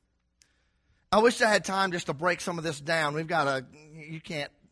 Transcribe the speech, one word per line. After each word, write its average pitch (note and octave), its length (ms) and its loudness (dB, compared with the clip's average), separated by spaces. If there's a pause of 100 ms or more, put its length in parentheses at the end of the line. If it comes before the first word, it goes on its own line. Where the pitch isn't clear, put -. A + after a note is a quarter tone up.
(1120)
I G#3 100 6
wish B3 200 4
I A#3 80 6
had G3 160 4
time F#3+ 260 0
just F3 160 -4
to E3+ 60 -2
break E3+ 300 -2
some F3 160 -4
of D#3 60 -8
this D3+ 140 -4
down. D3+ 360 0
We've D#3+ 120 -4
got D#3 220 2
a, C3+ 160 -2 (300)
you D#3+ 260 -14
can't D3 320 -8 (200)